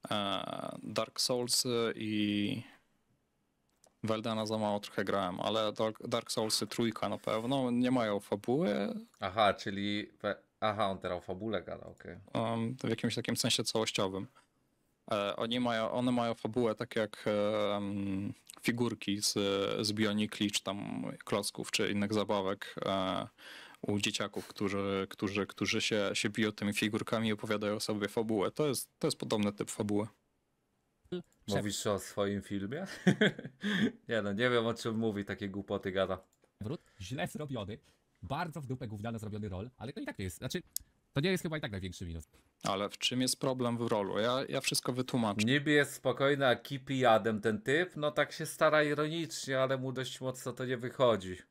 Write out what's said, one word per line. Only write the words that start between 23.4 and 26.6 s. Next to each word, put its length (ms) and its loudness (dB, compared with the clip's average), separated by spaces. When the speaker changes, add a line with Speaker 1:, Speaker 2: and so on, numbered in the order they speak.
Speaker 1:
u 180 0
dzieciaków, 480 -4
którzy, 640 -2
którzy, 360 -2
którzy 360 0
się, 320 2
się 160 0
biją 220 2
tymi 220 -2